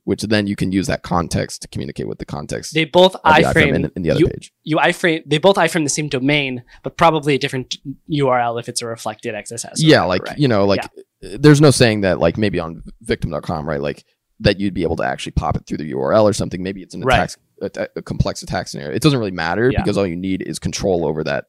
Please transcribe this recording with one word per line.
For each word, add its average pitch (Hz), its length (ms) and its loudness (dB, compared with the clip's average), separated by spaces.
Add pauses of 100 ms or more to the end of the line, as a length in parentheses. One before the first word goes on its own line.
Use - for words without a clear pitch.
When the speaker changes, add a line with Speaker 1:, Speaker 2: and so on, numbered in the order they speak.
Speaker 1:
which 101 200 -2
then 104 260 0
you 101 80 -2
can 95 160 -2
use 92 160 0
that - 160 -4
context - 580 -4
to - 60 -16
communicate - 400 -8
with 52 100 -10
the - 60 -12
context - 500 -10
Speaker 2:
They 160 120 0
both 180 280 4
Speaker 1:
of - 80 -16
the 156 80 4
iframe 156 240 4
Speaker 2:
iframe 156 220 4
Speaker 1:
in, - 180 -2
in 95 80 -6
the 80 80 0
other - 80 2
Speaker 2:
you, 151 80 4
Speaker 1:
page. - 260 -8 (120)
Speaker 2:
you 156 140 0
iframe, 165 460 2
they 147 140 0
both 190 160 6
iframe 170 300 0
the 139 40 -2
same 151 200 -4
domain, 131 560 0 (180)
but - 140 -10
probably 151 400 4
a - 20 2
different 131 380 -4 (320)
U 147 180 0
R 127 140 2
L 120 180 -2
if 117 100 -10
it's 120 140 -12
a 120 40 -10
reflected 113 500 -8
X - 160 -12
S 117 120 -10
S - 160 -8
or 160 60 4
Speaker 1:
Yeah, 143 180 8
Speaker 2:
whatever, 87 40 0
Speaker 1:
like, 92 220 0
Speaker 2:
right? - 100 -14
Speaker 1:
you 143 80 4
know, 101 180 4
like, 98 140 2 (400)
Speaker 2:
Yeah. 92 180 -14
Speaker 1:
there's 143 220 8
no 151 100 8
saying 113 300 4
that, 90 180 2
like, 82 180 2
maybe 101 220 0
on 82 240 -8 (200)
victim 117 280 -4
dot 73 140 -6
com, 78 240 -6
right, 73 120 -2
like, 71 240 -6 (360)
that 101 180 2
you'd 98 160 -2
be 95 80 -4
able 87 140 -2
to 52 80 -4
actually 65 260 -6
pop - 260 -2
it - 120 -10
through - 100 -8
the 76 80 -8
U 65 140 -6
R 69 120 -2
L 107 140 6
or 101 60 4
something. 90 320 -6
Maybe 95 180 -10
it's - 140 -20
an 90 60 -12
Speaker 2:
Right. 120 280 2 (320)
Speaker 1:
attack, - 320 -8
a, - 60 -8
a - 20 -10
complex - 400 -4
attack 92 240 -6
scenario. 73 260 -10
It 110 100 -4
doesn't 147 180 2
really 104 100 -4
matter 90 400 0
Speaker 2:
Yeah. 101 100 -2
Speaker 1:
because 101 160 -2
all 101 80 2
you 87 120 -4
need 95 260 -4
is - 160 -10
control 90 480 -2
over 78 160 -2
that 71 260 -4